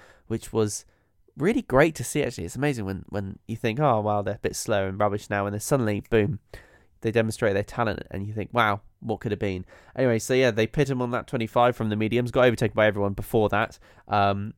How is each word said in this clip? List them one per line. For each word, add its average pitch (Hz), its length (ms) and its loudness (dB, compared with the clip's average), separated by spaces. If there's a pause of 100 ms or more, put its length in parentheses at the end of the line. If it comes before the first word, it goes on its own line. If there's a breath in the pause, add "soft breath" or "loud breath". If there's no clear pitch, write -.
(280 soft breath)
which - 260 -6
was 107 320 -2 (520)
really 196 240 0
great 151 340 4
to - 80 -8
see, - 200 -4
actually. 120 200 -6
It's 110 140 -10
amazing 127 260 -2
when, 95 240 -8
when 98 400 -8
you 113 80 -6
think, 117 240 -4
"Oh, 127 220 2
well, 104 220 0
they're 101 120 -4
a - 40 -14
bit - 180 -4
slow 101 300 -2
and 95 120 -4
rubbish 104 300 -2
now," 101 160 0
and 101 80 -4
then 104 80 -6
suddenly, 110 480 0
boom, 104 300 2 (600 loud breath)
they 113 100 -2
demonstrate 110 420 0
their 101 100 0
talent, - 480 -4
and 95 160 -8
you 107 60 -10
think, 107 180 -8
"Wow, 107 300 2 (180)
what 110 220 -6
could 113 100 -4
have 104 80 -2
been?" 95 240 -4 (320 loud breath)
Anyway, 123 240 2
so - 140 -2
yeah, 127 180 4
they 110 160 2
pit 139 220 0
him 127 120 -2
on 123 100 -2
lap 120 160 -4
twenty-five 120 500 2
from 113 100 -2
the 107 80 0
mediums, 117 340 0
got 127 140 4
overtaken 117 320 2
by 107 120 6
everyone 101 260 0
before 107 340 0
that, 104 320 -2 (300 soft breath)
um, 101 480 0